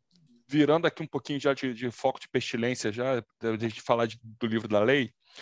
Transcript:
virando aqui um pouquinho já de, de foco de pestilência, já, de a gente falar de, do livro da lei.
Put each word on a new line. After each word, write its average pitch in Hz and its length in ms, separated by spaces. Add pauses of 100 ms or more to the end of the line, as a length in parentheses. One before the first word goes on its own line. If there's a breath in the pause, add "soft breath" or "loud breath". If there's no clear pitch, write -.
(460)
virando 151 400
aqui - 160
um 156 40
pouquinho 143 340
já 139 120
de, 131 220
de 120 160
foco - 300
de - 80
pestilência, 120 640
já, 123 280
de - 280
a 110 80
gente 110 240
falar 117 260
de, - 160
do 113 240
livro 110 220
da 104 120
lei. 123 320 (300 loud breath)